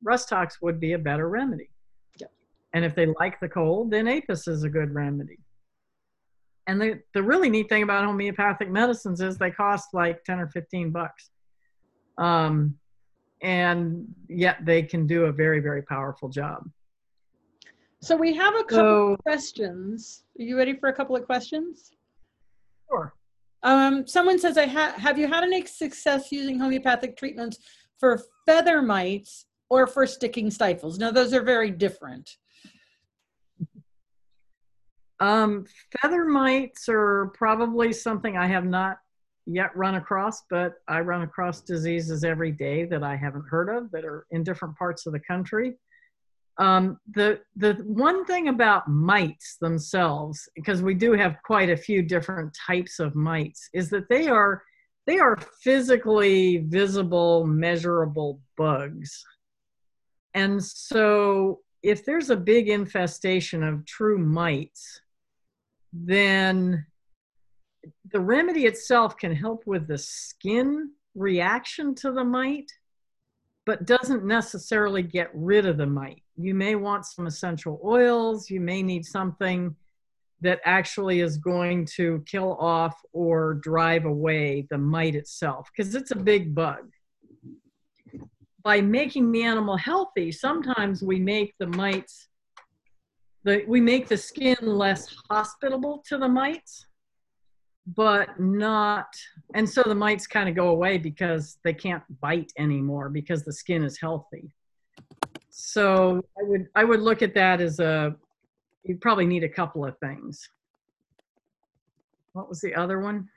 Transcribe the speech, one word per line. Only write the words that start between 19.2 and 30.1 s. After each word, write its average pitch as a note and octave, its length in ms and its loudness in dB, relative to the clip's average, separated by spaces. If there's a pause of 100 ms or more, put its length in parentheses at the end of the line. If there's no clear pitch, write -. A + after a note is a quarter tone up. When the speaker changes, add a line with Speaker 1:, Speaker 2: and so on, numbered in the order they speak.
Speaker 2:
Are A#3+ 40 -8
you B3 140 -6
ready C4 180 2
for C4+ 140 -2
a C4 60 0
couple C4+ 200 -4
of B3 120 -2
questions? D#4 640 -6 (960)
Speaker 1:
Sure. E3+ 240 -6 (500)
Speaker 2:
Um, C4+ 440 4
someone F4+ 320 4
says, E4+ 180 0
"I D4+ 100 6
ha-, D4+ 300 -2
have C4+ 220 0
you D4+ 100 2
had E4 160 2
any F4+ 220 0
success C#4 680 -4
using C#4 260 -4
homeopathic C4 600 0
treatments A#3 400 -10 (400)
for A#3+ 240 4 (240)
feather E4 340 6
mites G3+ 640 -2 (240)
or B3+ 180 6
for C4 200 2
sticking A3+ 440 -4